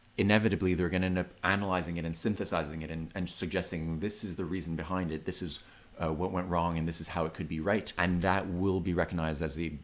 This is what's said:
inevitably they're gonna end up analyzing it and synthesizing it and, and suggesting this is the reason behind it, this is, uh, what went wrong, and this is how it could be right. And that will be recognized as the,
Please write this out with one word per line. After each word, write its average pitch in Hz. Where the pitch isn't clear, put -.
inevitably 98
they're 87
gonna 92
end 90
up 87
analyzing 92
it 82
and 82
synthesizing 82
it 78
and, 82
and 90
suggesting 82
this 104
is 90
the 92
reason 82
behind 85
it, 78
this 92
is, 82
uh, 80
what 87
went 90
wrong, 85
and 80
this 82
is 80
how 82
it 80
could 78
be 80
right. 98
And 90
that 95
will 92
be 87
recognized 82
as 76
the, 80